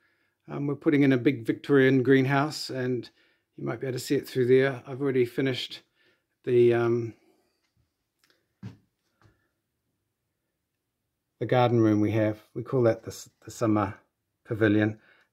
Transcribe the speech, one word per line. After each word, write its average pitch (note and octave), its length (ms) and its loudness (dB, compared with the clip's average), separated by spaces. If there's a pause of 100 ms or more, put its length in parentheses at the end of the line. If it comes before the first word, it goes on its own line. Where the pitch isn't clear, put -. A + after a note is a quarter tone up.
(500)
Um, C#3+ 180 -8
we're C#3+ 80 -6
putting C#3+ 280 2
in C3+ 100 4
a C3 40 2
big A#2+ 280 -2
Victorian C3+ 580 2
greenhouse, C3+ 680 0
and B2+ 400 -6 (460)
you C#3 80 -14
might C3 160 -8
be C3+ 80 -8
able C3 100 -8
to B2+ 60 -10
see D3 120 -2
it B2+ 120 -4
through B2+ 200 -2
there. C3 380 2
I've C3+ 160 -12
already C3 240 0
finished C3+ 560 -6 (600)
the, A#2+ 300 4
um, A#2 400 -2 (4000)
the B2 60 -6
garden A#2+ 340 2
room G#2+ 220 2
we G#2 100 0
have. G#2+ 320 -2 (100)
We B2+ 100 -10
call B2+ 200 -2
that A2+ 200 0
the A#2 80 -16
s-, - 180 -20 (160)
the A2 60 -18
summer G#2+ 440 -2 (520)
pavilion, G#2+ 520 0 (320)